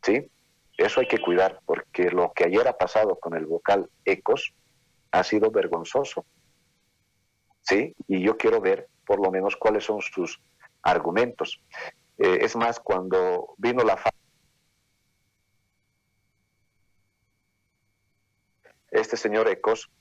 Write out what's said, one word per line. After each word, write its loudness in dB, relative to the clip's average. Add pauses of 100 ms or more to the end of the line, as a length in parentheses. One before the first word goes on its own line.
¿sí? 0 (460)
Eso 2
hay 2
que 0
cuidar, 2
porque -2
lo 0
que 0
ayer 2
ha -2
pasado 0
con -8
el -6
vocal -2 (160)
Ecos 0 (580)
ha 2
sido 2
vergonzoso, -4 (1400)
¿sí? 0 (120)
Y 0
yo 2
quiero 2
ver, 0 (180)
por 2
lo 2
menos, -2
cuáles 0
son -2
sus -6 (420)
argumentos. -2 (580)
Eh, 4
es 0
más, -2
cuando -2
vino 0
la 4
fa-, 0 (4000)
este 0
señor 0
Ecos -2 (100)